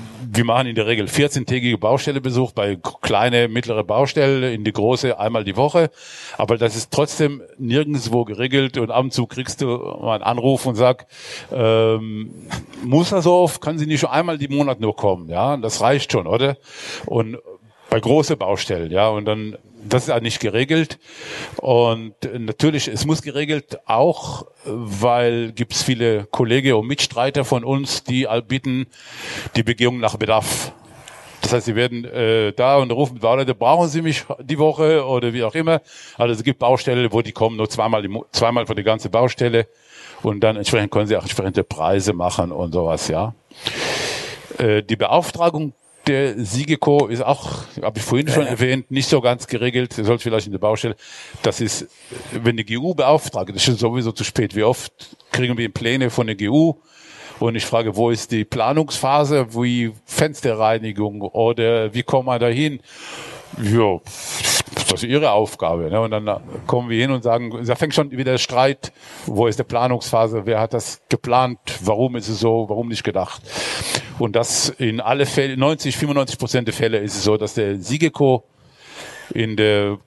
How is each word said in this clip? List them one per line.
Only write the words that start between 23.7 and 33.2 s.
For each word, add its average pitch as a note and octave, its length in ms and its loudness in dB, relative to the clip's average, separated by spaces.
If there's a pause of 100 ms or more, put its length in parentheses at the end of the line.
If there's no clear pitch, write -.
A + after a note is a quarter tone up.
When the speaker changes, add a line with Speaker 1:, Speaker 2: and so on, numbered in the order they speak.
Speaker 1:
auch, C#3+ 580 2 (220)
weil A#2 840 0
gibt's - 320 -4
viele A2+ 400 2
Kollegen B2+ 500 4
und G#2+ 120 2
Mitstreiter C3+ 600 0
von A#2+ 180 0
uns, C3+ 400 -2
die B2+ 240 0
all A#2 140 0
bitten, C3 460 -4 (680)
die A#2 60 4
Begehung A#2+ 380 0
nach A2 160 0
Bedarf. A2 560 0 (680)
Das - 140 -2
heißt, A#2+ 100 0
sie A2 120 -2
werden, A#2+ 280 0
äh, A2+ 480 2
da C3 240 4
und B2+ 140 4
rufen, B2 320 0